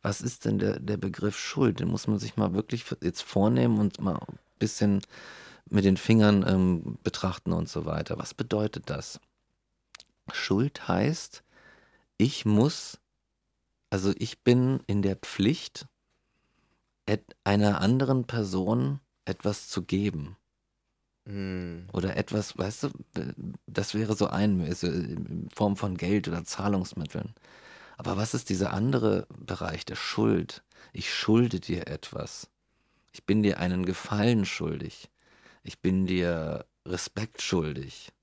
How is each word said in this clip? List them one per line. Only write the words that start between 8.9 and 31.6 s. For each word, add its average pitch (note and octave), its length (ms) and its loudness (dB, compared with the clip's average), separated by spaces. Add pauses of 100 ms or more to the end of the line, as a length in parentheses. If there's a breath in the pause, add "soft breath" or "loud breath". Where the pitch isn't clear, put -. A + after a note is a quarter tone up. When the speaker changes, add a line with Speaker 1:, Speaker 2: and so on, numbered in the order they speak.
Speaker 1:
Schuld - 560 0
heißt, A#2 560 0 (760 soft breath)
ich - 280 0
muss, A2 540 2 (920)
also F#2+ 280 2
ich - 260 -6
bin B2+ 420 6
in G2+ 160 2
der F#2+ 140 2
Pflicht, - 720 -2 (1200)
et-, - 360 -2
einer G2+ 380 6
anderen B2+ 460 2
Person A2+ 720 0 (320)
etwas - 380 -4
zu F#2 140 -4
geben. F#2 540 -2 (880)
Speaker 2:
Hm. F#2 680 -6
Speaker 1:
Oder F#2+ 240 0
etwas, - 400 -2
weißt G2+ 260 -4
du, C#3+ 60 -2 (800)
das G2+ 260 -2
wäre G#2+ 220 0
so G#2 120 2
ein, G2 340 2
ist, E2+ 220 -2
äh, F2+ 60 0
in - 640 -4
Form G2+ 240 0
von G2 200 -4
Geld F#2+ 300 0
oder E2+ 180 -4
Zahlungsmitteln. - 880 -4 (640 loud breath)
Aber F#2+ 200 -2
was A2 160 0
ist A#2+ 160 -4
dieser F#2+ 240 0
andere A2+ 540 2 (100)
Bereich - 480 -6
der - 100 -8
Schuld? - 680 0 (300 loud breath)
Ich - 200 -6
schulde A#2 460 2
dir F2 280 -6